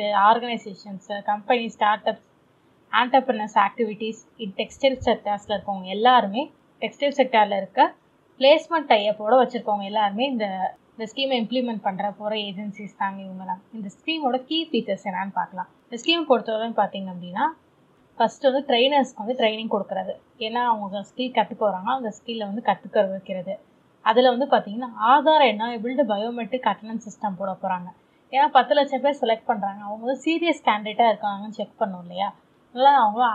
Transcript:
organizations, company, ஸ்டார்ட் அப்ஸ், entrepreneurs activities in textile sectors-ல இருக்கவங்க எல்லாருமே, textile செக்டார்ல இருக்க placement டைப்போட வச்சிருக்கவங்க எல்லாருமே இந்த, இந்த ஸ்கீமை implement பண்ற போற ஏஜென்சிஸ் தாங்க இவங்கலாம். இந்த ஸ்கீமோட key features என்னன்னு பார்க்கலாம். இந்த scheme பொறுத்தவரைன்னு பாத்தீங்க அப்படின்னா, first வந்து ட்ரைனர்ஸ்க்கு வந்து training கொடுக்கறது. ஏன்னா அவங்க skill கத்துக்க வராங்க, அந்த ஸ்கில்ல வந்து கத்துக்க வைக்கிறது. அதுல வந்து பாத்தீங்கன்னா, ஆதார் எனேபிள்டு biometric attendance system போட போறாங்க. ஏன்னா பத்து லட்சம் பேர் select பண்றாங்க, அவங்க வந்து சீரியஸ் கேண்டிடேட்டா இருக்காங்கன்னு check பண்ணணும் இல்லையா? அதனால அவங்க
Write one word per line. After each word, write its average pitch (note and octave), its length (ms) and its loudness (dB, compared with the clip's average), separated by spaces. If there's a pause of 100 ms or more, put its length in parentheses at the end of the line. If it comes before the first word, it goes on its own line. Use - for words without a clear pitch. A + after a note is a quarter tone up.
(300)
organizations, A3+ 800 -2 (200)
company, A3+ 460 0
ஸ்டார்ட் G#3+ 380 0
அப்ஸ், - 120 -20 (760)
entrepreneurs B3 540 2 (120)
activities A3 520 -4 (260)
in F#3+ 60 -8 (100)
textile C4 360 0 (120)
sectors-ல G#3 480 -2
இருக்கவங்க F#3+ 400 -8
எல்லாருமே, A3+ 460 4 (380)
textile C#4 400 -2
செக்டார்ல G#3+ 400 2
இருக்க B3+ 260 2 (520)
placement D#4 560 4
டைப்போட G#3+ 380 0 (100)
வச்சிருக்கவங்க G#3 500 -4
எல்லாருமே G#3+ 400 0
இந்த, G#3+ 140 -2 (480)
இந்த A3 180 -10
ஸ்கீமை C4+ 300 0
implement A#3 440 -4
பண்ற G3 320 -4
போற G#3+ 140 -4 (160)
ஏஜென்சிஸ் G3+ 560 -12
தாங்க G3 140 -6 (100)
இவங்கலாம். F#3+ 340 -10 (140)
இந்த G3+ 100 -10 (120)
ஸ்கீமோட D4+ 380 -2 (120)
key D#4 80 -2 (120)
features G3+ 400 -4
என்னன்னு F#3 320 -6
பார்க்கலாம். F3+ 300 -10 (160)
இந்த A#3+ 160 -12
scheme E4 260 0
பொறுத்தவரைன்னு A3+ 540 0
பாத்தீங்க F#3+ 320 -8
அப்படின்னா, F3+ 300 -6 (720)
first A3+ 300 0
வந்து C4 220 2
ட்ரைனர்ஸ்க்கு C4 540 2
வந்து B3 160 -4
training A3 340 -2
கொடுக்கறது. F#3+ 400 -4 (320)
ஏன்னா A3+ 160 -2 (100)
அவங்க G3+ 380 -6
skill B3+ 260 -6
கத்துக்க G#3+ 320 0
வராங்க, F#3+ 220 -2 (100)
அந்த A#3 180 -6
ஸ்கில்ல A3+ 320 -8
வந்து A3 200 -8
கத்துக்க G3+ 420 0
வைக்கிறது. F#3+ 420 -8 (560)
அதுல B3 240 6
வந்து C4+ 200 -2
பாத்தீங்கன்னா, A3+ 360 0 (220)
ஆதார் D4+ 400 6
எனேபிள்டு A#3+ 580 -2
biometric A#3 640 -4
attendance A3 360 -8
system G3 340 -6
போட F#3+ 100 -4 (100)
போறாங்க. F3+ 280 -6 (440)
ஏன்னா C#4 140 4 (100)
பத்து B3+ 220 4
லட்சம் C#4 260 0
பேர் C#4+ 160 0
select A3+ 300 0
பண்றாங்க, G3+ 360 -4
அவங்க G#3+ 180 -8
வந்து C4 200 -4
சீரியஸ் E4 420 0
கேண்டிடேட்டா G#3+ 440 0
இருக்காங்கன்னு G#3 480 -6
check G#3 220 -10
பண்ணணும் F#3 240 -6
இல்லையா? F3+ 220 -6 (460)
அதனால C#4 320 6
அவங்க G#3+ 180 0 (120)